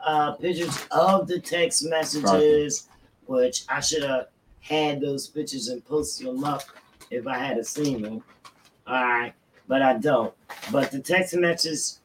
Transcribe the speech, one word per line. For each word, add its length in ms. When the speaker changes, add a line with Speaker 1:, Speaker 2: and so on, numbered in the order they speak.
Speaker 1:
uh, 300
pictures 560
of 380
the 120
text 460
messages, 1000
Speaker 2:
Copy. 100
Speaker 1:
which 420
I 100
should 240
have 240
had 380
those 280
pictures 400
and 180
posted 400
them 180
up 200
if 160
I 100
had 260
seen 380
them. 220
All 160
right. 300
But 160
I 160
don't. 340
But 180
the 100
text 360
message 420